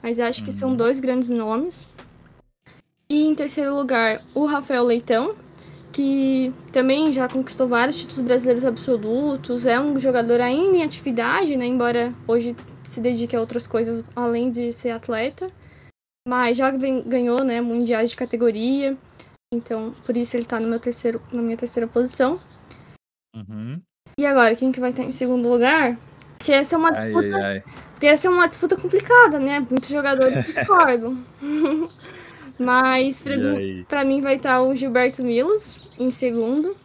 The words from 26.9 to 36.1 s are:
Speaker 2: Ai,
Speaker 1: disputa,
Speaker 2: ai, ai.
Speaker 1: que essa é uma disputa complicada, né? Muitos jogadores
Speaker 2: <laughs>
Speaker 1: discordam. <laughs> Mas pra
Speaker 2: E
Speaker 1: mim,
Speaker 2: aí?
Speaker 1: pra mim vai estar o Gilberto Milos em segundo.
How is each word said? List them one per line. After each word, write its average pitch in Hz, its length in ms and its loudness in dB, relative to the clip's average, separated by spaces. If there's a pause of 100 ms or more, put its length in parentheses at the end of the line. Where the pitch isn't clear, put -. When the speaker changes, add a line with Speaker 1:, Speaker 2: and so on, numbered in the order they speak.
Speaker 2:
Ai, 220 200 -4
Speaker 1:
disputa, 214 240 0
Speaker 2:
ai, 196 80 -2 (140)
ai. 190 60 -10 (360)
Speaker 1:
que 294 60 0
essa 294 220 6
é - 20 4
uma 349 180 4
disputa 359 280 0
complicada, 370 640 6
né? 277 200 0
Muitos 254 300 -2
jogadores 269 460 2
Speaker 2:
<laughs> - 100 0
Speaker 1:
discordam. 262 720 2 (240)
<laughs> 302 480 -2 (680)
Mas 262 640 2
pra 277 140 -4
Speaker 2:
E - 20 0
Speaker 1:
mim, - 200 0
Speaker 2:
aí? - 280 -6
Speaker 1:
pra 285 200 -2
mim 269 160 2
vai 269 160 2
estar 262 240 2
o 262 140 2
Gilberto 254 480 0
Milos 262 560 0 (200)
em 254 100 0
segundo. 254 760 -2